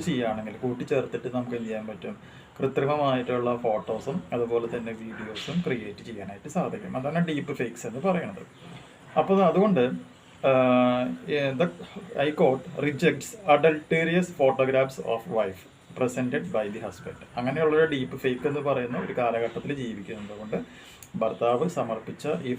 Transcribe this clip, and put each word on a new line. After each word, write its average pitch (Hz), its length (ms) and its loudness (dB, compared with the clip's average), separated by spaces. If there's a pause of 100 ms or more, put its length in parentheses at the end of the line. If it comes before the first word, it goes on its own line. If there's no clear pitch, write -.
ചെയ്യുകയാണെങ്കിൽ, 110 480 -2 (100)
കൂട്ടിച്ചേർത്തിട്ട് 123 720 -2
നമുക്ക് 123 240 -4
എന്ത് 113 100 -8
ചെയ്യാൻ 110 180 -6
പറ്റും? 107 260 -10 (440)
കൃത്രിമമായിട്ടുള്ള 131 920 0 (140)
ഫോട്ടോസും 110 520 -2 (200)
അതുപോലെ 117 400 0
തന്നെ 113 160 -6 (100)
വീഡിയോസും 110 640 -8
ക്രിയേറ്റ് 107 420 -4
ചെയ്യാനായിട്ട് 101 420 -12
സാധിക്കും. 110 500 -4
അതാണ് 143 200 -2 (100)
ഡീപ്പ് 143 300 -4
ഫേക്സ് 117 300 -6
എന്ന് 113 180 -8
പറയുന്നത്. 139 360 -2 (760)
അപ്പോൾ 190 300 6
അതുകൊണ്ട്, 175 340 6 (680)
ആഹ്, 127 540 6 (540)
the 175 80 2 (520)
High 147 220 2
Court 135 220 6 (240)
rejects 143 420 2 (260)
adulterous 165 720 2 (100)
photographs 131 600 4 (140)
of 117 80 -2 (160)
wife 98 240 -2 (360)
presented 127 460 -2 (120)
by 110 180 2
the 110 140 -10
husband. - 320 -12 (180)
അങ്ങനെയുള്ളൊരു 151 560 4
ഡീപ്പ് 131 300 -4
ഫേക്ക് 127 240 0
എന്ന് 143 220 0
പറയുന്ന 123 360 0
ഒരു 139 160 -6
കാലഘട്ടത്തിൽ 117 520 -2 (100)
ജീവിക്കുന്നത് 104 560 -10
കൊണ്ട് 107 180 -6 (580)
ഭർത്താവ് 120 520 2 (100)
സമർപ്പിച്ച 113 500 -4 (220)
ഈ 123 100 -2